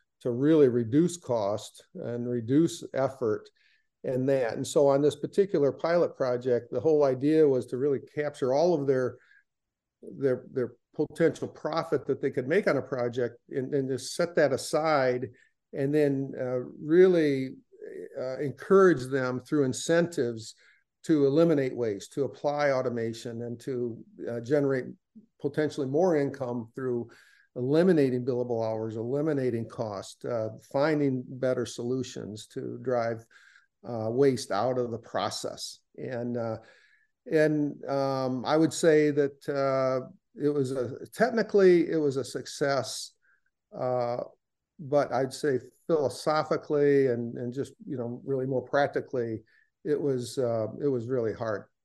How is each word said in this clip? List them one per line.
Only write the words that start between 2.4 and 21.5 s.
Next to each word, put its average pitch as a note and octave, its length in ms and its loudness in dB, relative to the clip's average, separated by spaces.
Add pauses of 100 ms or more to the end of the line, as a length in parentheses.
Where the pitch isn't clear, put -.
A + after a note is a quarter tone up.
effort A#2 560 -2 (560)
in C3 220 -2
that. C3 260 0
And C3 140 -6
so D3 200 2
on C#3 140 4
this D3 160 2
particular E3+ 560 0
pilot E3 420 0
project, B2 560 0
the B2+ 80 -4
whole D3 260 4
idea C#3+ 440 4
was B2+ 200 2
to B2+ 100 -6
really C3+ 220 0 (140)
capture C#3+ 380 -2
all E3 260 4
of C#3 80 -4
their, C3 300 0 (840)
their, C#3+ 500 -2
their B2 220 -4 (200)
potential D3+ 540 0
profit D#3 580 -4
that C3+ 140 -2
they C#3 100 -2
could B2+ 160 -4
make F#3 220 0
on D3 80 2
a C3 60 -2
project A#2+ 560 -4 (100)
and, C3 240 -6
and C3+ 160 -2
just B2+ 260 -6
set E3+ 220 -2
that C#3+ 160 4
aside C3+ 760 0 (440)
and C#3+ 220 -2
then, C#3 440 2
uh, B2+ 200 -4 (240)
really, D#3 680 4 (680)
uh, C3 200 -8
encourage D#3 640 4
them B2+ 340 -2
through D3 240 0
incentives B2+ 920 0 (500)
to D3 200 4
eliminate C#3 500 4